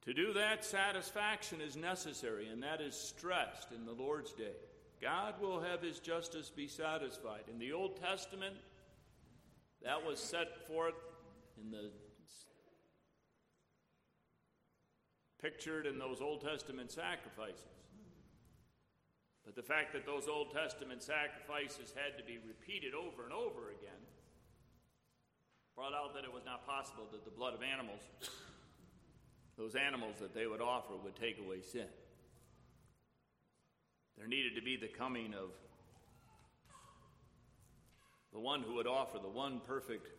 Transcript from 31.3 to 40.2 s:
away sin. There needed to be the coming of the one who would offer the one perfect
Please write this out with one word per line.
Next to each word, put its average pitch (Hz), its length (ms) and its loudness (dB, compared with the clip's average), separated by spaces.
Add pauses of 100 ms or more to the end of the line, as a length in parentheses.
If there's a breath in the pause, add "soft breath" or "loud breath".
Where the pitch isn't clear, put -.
away 95 220 -4
sin. 110 240 -4 (2250)
There 107 120 -8
needed 127 260 6
to 113 80 0
be 127 140 2
the 120 120 -2
coming 120 460 0
of 95 160 -2 (2750 loud breath)
the 107 60 -6
one 131 240 4
who 117 140 0
would 117 100 6
offer 127 340 6
the 98 80 -4
one 127 380 0
perfect 123 420 -2 (100)